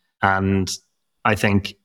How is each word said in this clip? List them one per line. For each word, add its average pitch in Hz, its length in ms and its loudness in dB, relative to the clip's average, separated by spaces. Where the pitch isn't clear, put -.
And 95 480 0
I 110 100 2
think 101 400 0